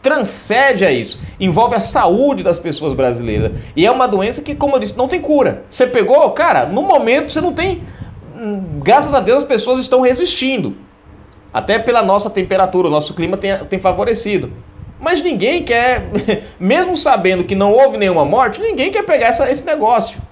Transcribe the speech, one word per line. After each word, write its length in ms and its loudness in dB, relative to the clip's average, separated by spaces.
transcende 800 2
a 80 4
isso, 300 -4
envolve 360 2
a 40 2
saúde 640 2
das 160 0
pessoas 340 -4
brasileiras, 640 -2
e 120 2
é 40 4
uma 160 2
doença 360 -2
que, 120 -8
como 220 0
eu 40 2
disse, 180 -6
não 100 0
tem 140 -4
cura. 480 0
Você 180 2
pegou, 440 4
cara, 340 2
no 180 -2
momento 480 2
você 80 -2
não 140 -2
tem, 280 -4
hum, 480 -8
graças 300 4
a 80 2
Deus 180 2
as 60 -2
pessoas 340 0
estão 220 2
resistindo, 760 -2
até 260 0
pela 240 2
nossa 260 0
temperatura, 600 0
o 20 0
nosso 220 -2
clima 240 -4
tem, 220 -4
tem 200 -6
favorecido, 720 -2
mas 220 -2
ninguém 420 -2
quer, 460 0
<laughs> 240 -14
mesmo 380 2
sabendo 480 0
que 100 -4
não 160 2
houve 260 4
nenhuma 280 2
morte, 340 0
ninguém 320 -2
quer 120 -2
pegar 240 2
essa, 220 0
esse 160 -2
negócio 560 0